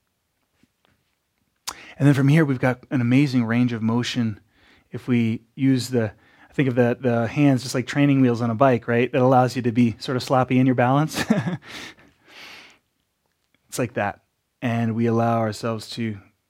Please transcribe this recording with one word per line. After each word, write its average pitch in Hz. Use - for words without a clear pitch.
And 139
then 143
from 135
here, 156
we've 135
got 123
an 139
amazing 127
range 120
of 113
motion. 113
If -
we 117
use 131
the, 113
I -
think 135
of 123
the, 120
the 117
hands 139
just 135
like 123
training 143
wheels 120
on 117
a 113
bike, 123
right? 120
That 131
allows 127
you 127
to 120
be 117
sort 135
of 120
sloppy 127
in 131
your 131
balance. 131
<laughs> 220
It's -
like 127
that. 101
And 117
we 117
allow 117
ourselves 110
to 110